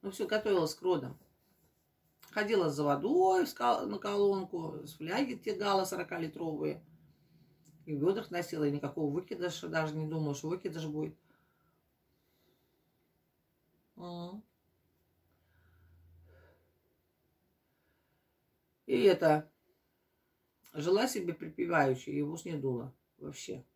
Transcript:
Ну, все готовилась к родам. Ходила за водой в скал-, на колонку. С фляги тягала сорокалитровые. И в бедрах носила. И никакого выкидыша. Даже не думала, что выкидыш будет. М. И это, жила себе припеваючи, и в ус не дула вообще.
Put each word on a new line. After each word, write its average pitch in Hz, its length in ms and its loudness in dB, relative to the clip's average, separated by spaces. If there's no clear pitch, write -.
Ну, 196 100 -8
все 190 160 -4
готовилась 202 480 2
к - 60 -20
родам. 147 360 0
Ходила 202 380 2
за 147 140 -2
водой 311 640 4
в - 40 -8
скал-, - 380 0
на 202 100 -4
колонку. 190 880 0
С - 100 -16
фляги 220 400 -2
тягала 196 500 0
сорокалитровые. 160 1000 -4
И 151 100 -6
в 139 40 -4
бедрах 196 300 2
носила. 170 360 -2
И 143 60 4
никакого 143 400 -2
выкидыша. 175 560 -6
Даже 156 280 -2
не 156 100 -4
думала, 151 300 -2
что 156 140 -6
выкидыш 165 360 -6
будет. 156 320 -6
М. 175 460 -10
И - 160 2
это, 165 480 6
жила 180 340 4
себе 175 260 -2
припеваючи, 156 800 0
и 143 100 -2
в 147 100 -2
ус 165 140 -10
не 175 80 -6
дула 131 400 -4
вообще. 139 480 -12